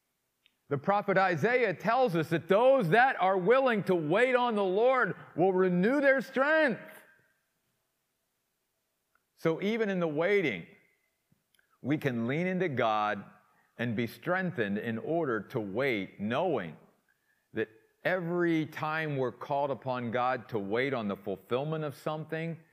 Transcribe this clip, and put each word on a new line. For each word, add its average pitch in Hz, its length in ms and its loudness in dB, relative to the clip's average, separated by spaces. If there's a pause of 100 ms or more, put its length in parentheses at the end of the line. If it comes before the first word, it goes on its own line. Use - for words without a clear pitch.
(720)
the 143 60 -2
prophet 196 400 0
Isaiah 190 560 2
tells 226 420 0
us 160 140 0
that 165 180 -2
those 240 400 6
that 247 320 4
are 190 160 2
willing 226 460 4
to 185 120 2
wait 190 400 2
on 240 200 2
the 202 100 0
Lord 220 520 2 (200)
will 185 160 2
renew 185 480 2
their 269 220 4
strength. 285 580 0 (2500)
So 160 240 -2
even 214 300 -2
in 185 100 -2
the 170 80 0
waiting, 156 560 0 (1160)
we 143 160 -2
can 120 280 -4
lean 151 200 -2
into 185 240 -2
God 107 520 0 (540)
and 120 180 -4
be 117 120 -2
strengthened 139 720 -4
in 113 180 -6
order 135 440 -2
to 113 200 -6
wait, 104 580 -4
knowing 113 560 -4 (760)
that 110 160 -4 (340)
every 170 640 0
time 156 540 -4
we're 127 120 -2
called 143 400 -4
upon 123 400 -6
God 123 380 -2
to 117 100 -4
wait 117 360 -2
on 113 120 -4
the 98 100 -4
fulfillment 143 680 -6
of 139 100 -8
something, 160 640 -6 (160)